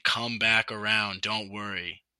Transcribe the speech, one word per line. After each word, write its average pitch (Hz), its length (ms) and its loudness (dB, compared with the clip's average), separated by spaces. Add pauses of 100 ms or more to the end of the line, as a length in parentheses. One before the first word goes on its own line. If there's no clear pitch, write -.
come 117 340 0
back 113 320 4
around. 104 520 0
Don't 104 280 -2
worry. 98 520 -8 (180)